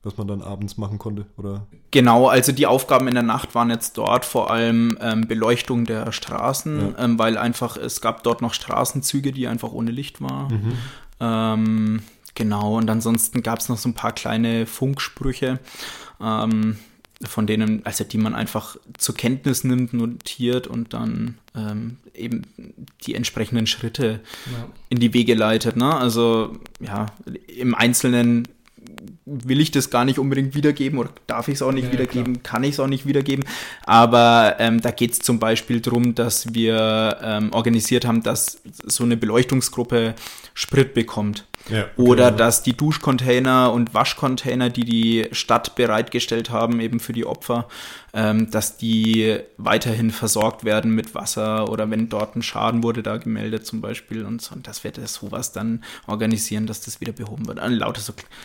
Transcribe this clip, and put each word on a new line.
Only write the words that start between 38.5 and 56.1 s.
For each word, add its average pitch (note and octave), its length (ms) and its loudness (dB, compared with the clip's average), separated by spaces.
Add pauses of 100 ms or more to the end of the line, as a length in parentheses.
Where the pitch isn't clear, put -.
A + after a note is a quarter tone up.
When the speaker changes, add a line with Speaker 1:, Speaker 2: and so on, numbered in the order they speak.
Speaker 2:
so - 180 -2
eine A#2+ 140 2
Beleuchtungsgruppe A#2 960 0 (380)
Sprit - 400 2
bekommt. G#2+ 520 -2 (240)
Speaker 1:
Ja, G#2+ 140 0
okay, - 140 -8
Speaker 2:
Oder B2 280 8
Speaker 1:
ja. A#2+ 60 8
Speaker 2:
dass A2+ 320 4
die B2+ 120 2
Duschcontainer B2+ 960 4
und A#2 220 0
Waschcontainer, B2+ 760 0
die A#2+ 140 -4
die A2+ 480 2
Stadt - 440 0
bereitgestellt A#2 760 0
haben, A#2 300 0
eben A2+ 200 -2
für - 140 -8
die A2+ 120 -4
Opfer, - 420 -4 (460)
ähm, A2 360 2
dass - 280 -2
die A2 600 2 (200)
weiterhin A2 540 0
versorgt A2 520 -2
werden A2 320 2
mit A2 180 -4
Wasser G#2+ 560 -4
oder G#2+ 220 -2
wenn A2+ 180 -2
dort G#2+ 260 -4
ein - 60 -6
Schaden A2+ 420 -2
wurde, A#2 200 -2
da G#2+ 140 -4
gemeldet A2 480 -6
zum A2 140 -8
Beispiel A2 460 -10
und A#2 160 -8
so. - 140 -16
Und - 120 -16
dass - 160 -14
wir G#2+ 80 -8
das A2 220 -12
sowas - 380 -8
dann A2+ 320 -6 (240)
organisieren, G#3+ 580 -2